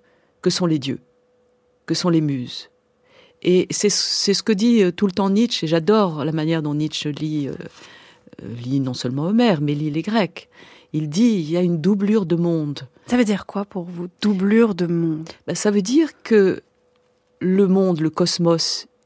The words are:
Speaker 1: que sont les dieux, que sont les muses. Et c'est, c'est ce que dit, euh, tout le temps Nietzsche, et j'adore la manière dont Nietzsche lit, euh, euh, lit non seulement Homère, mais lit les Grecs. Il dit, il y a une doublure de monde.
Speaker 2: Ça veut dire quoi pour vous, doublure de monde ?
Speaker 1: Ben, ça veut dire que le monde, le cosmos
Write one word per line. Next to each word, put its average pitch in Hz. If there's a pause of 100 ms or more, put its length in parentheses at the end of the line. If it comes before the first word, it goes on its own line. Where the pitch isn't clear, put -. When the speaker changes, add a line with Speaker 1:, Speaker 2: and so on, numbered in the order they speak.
(420)
Speaker 1:
que 180
sont 175
les 160
dieux, 135 (880)
que 165
sont 180
les 165
muses. 139 (760)
Et 180
c'est, -
c'est -
ce -
que 226
dit, 220
euh, 180
tout 208
le 185
temps 196
Nietzsche, 214
et 156
j'adore 165
la 156
manière 160
dont 147
Nietzsche 151
lit, 151
euh, - (880)
euh, 113
lit 123
non 127
seulement 131
Homère, 214
mais 147
lit 147
les 160
Grecs. 208 (440)
Il 156
dit, 214
il 151
y 170
a 180
une 175
doublure 202
de 170
monde. 165 (260)
Speaker 2:
Ça 247
veut 247
dire 202
quoi 202
pour 185
vous, 175 (120)
doublure 208
de 175
monde ? 160 (180)
Speaker 1:
Ben, 175
ça 214
veut 202
dire 277 (140)
que 196 (800)
le 190
monde, 185
le 160
cosmos 170 (200)